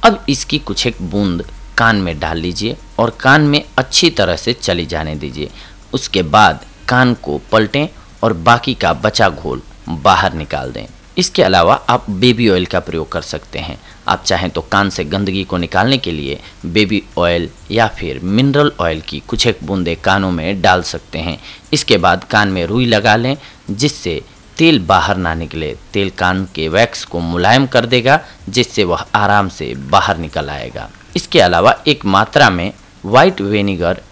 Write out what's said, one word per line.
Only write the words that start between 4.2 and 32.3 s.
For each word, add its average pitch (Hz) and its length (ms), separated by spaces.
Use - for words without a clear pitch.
से 120 180
चली 87 320
जाने 78 300
दीजिए। 73 340
उसके - 320
बाद 85 380
कान 123 260
को 73 220
पलटें 110 360
और 113 100
बाकी 117 400
का 87 220
बचा 104 340
घोल 71 320
बाहर 85 440
निकाल 71 380
दें। 57 140
इसके - 260
अलावा 95 320
आप 120 220
बेबी 110 380
ऑयल 90 160
का 90 140
प्रयोग 80 320
कर 85 100
सकते - 380
हैं। 80 180
आप - 160
चाहें 92 260
तो 82 120
कान 98 280
से 90 160
गंदगी 98 380
को 90 140
निकालने 95 400
के 87 140
लिए 73 280
बेबी 98 380
ऑयल 87 320
या 110 180
फिर 69 300
मिनरल 135 600
ऑयल 82 220
की - 180
कुछ - 280
एक 113 160
बूंदें 85 340
कानों 95 340
में 87 300
डाल 92 240
सकते - 340
हैं। 82 200
इसके 127 240
बाद 90 260
कान 104 260
में 92 160
रुई 117 200
लगा 110 300
लें 127 200
जिससे 101 500
तेल 160 220
बाहर 92 380
ना 85 160
निकले। 78 420
तेल 98 160
कान 90 340
के 78 120
वैक्स 104 380
को 87 140
मुलायम 87 480
कर 123 180
देगा 127 340
जिससे 117 340
वह 87 220
आराम 101 340
से 67 320
बाहर 90 360
निकल 78 320
आएगा। 62 400
इसके - 240
अलावा 90 360
एक 147 180
मात्रा 107 440